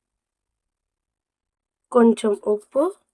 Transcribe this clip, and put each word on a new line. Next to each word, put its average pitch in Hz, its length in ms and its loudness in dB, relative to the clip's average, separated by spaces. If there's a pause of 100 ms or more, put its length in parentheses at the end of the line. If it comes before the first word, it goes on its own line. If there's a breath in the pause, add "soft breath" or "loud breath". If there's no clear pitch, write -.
(1900)
కొంచెం 226 440 2 (100)
ఉప్పు. 269 480 -4 (200)